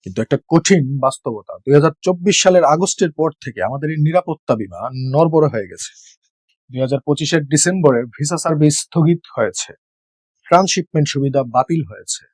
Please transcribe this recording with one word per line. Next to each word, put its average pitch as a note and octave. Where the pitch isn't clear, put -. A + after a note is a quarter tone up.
কিন্তু F#2+
একটা C3+
কঠিন D#3
বাস্তবতা, A#2+
দুই C3
হাজার D#3
চব্বিশ F#3
সালের F3+
আগস্টের E3
পর D#3
থেকে A2
আমাদের C#3
এই D#3+
নিরাপত্তা D#3
বিমা G2+
নড়বড়ে D3+
হয়ে G#2
গেছে। -
দুই B2+
হাজার C3
পঁচিশের D3+
ডিসেম্বরে D3+
ভিসা D3
সার্ভিস D3+
স্থগিত E3+
হয়েছে, -
ট্রান্সশিপমেন্ট E3+
সুবিধা C#3
বাতিল B2
হয়েছে। -